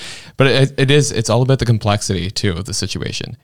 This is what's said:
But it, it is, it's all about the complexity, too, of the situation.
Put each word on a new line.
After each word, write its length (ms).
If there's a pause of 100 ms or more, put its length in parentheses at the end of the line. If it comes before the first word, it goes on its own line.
(360)
But 100
it, 340
it 100
is, 220
it's 160
all 140
about 160
the 80
complexity, 640
too, 220
of 120
the 80
situation. 720